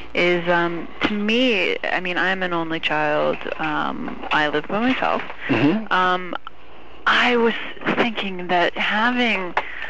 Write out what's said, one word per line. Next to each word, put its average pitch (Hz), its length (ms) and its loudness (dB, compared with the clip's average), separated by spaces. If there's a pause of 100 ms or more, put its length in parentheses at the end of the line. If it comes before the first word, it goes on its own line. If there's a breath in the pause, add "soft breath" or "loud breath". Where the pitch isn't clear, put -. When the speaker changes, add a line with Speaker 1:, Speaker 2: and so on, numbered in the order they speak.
(140 loud breath)
Speaker 1:
is, 175 340 2
um, 170 400 0 (140)
to 208 100 2
me, 214 720 2
I - 160 0
mean, 180 160 -4
I'm 185 260 2
an 180 100 -2
only 165 280 -2
child. 151 560 2 (220)
Um, - 720 -4
I 151 160 2
live 151 200 -2
by 202 120 0
myself. 247 420 2 (260 loud breath)
Speaker 2:
Mm-hmm. 196 440 2
Speaker 1:
Um, 180 420 0 (720)
I 240 300 4
was 226 180 4 (420)
thinking 196 520 -2
that 175 300 4
having 214 760 0 (360 loud breath)